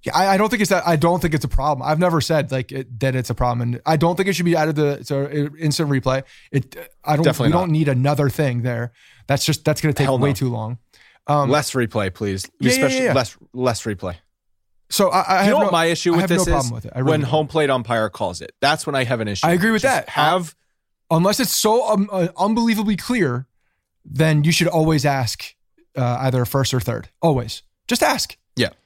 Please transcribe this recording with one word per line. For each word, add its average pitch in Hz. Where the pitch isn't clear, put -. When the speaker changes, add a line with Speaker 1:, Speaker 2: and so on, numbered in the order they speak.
Speaker 1:
Yeah, -
I, 185
I 196
don't 214
think 214
it's 196
that, 185
I 170
don't 170
think 165
it's 147
a 135
problem. 135
I've 151
never 170
said, 147
like, 131
it, 131
that 131
it's 127
a 117
problem, 120
and -
I 160
don't 170
think 190
it 196
should 170
be 165
added 156
to, 147
to 143
instant 151
replay. 135
It, -
I 147
don't, 160
Speaker 2:
Definitely 127
Speaker 1:
we 160
Speaker 2:
not. 175
Speaker 1:
don't 175
need 156
another 139
thing 127
there. 120
That's 139
just, -
that's 151
gonna 151
take 139
Speaker 2:
Hell 135
Speaker 1:
way 139
Speaker 2:
no. 135
Speaker 1:
too 131
long. 117
Um, 147
Speaker 2:
Less 147
replay, 107
please. 98
Speaker 1:
Yeah, 226
yeah, -
Speaker 2:
Especially 262
Speaker 1:
yeah, 262
yeah. 202
Speaker 2:
less, 127
less 123
replay. 92
Speaker 1:
So 196
I, 185
I 185
Speaker 2:
You 196
Speaker 1:
have 202
Speaker 2:
know 285
Speaker 1:
no, 311
Speaker 2:
what 190
my 165
issue 170
Speaker 1:
I 165
Speaker 2:
with 170
Speaker 1:
have 185
no 175
Speaker 2:
this 180
Speaker 1:
problem 143
Speaker 2:
is? 117
Speaker 1:
with 113
it. 113
I 127
really 135
Speaker 2:
When 156
Speaker 1:
don't. 131
Speaker 2:
home 156
plate 151
umpire 113
calls 92
it, -
that's 147
when 143
I 131
have 120
an 104
issue. 101
Speaker 1:
I 170
agree 185
with 214
Speaker 2:
Just 254
Speaker 1:
that. -
Speaker 2:
have 165
Speaker 1:
Unless 180
it's 240
so, 226
um, 208
uh, 180
unbelievably 220
clear, 147
then 151
you 165
should 165
always 160
ask, 135
uh, 123
either 127
first 135
or 127
third. 113
Always. 127
Just 240
ask. -
Speaker 2:
Yeah. 120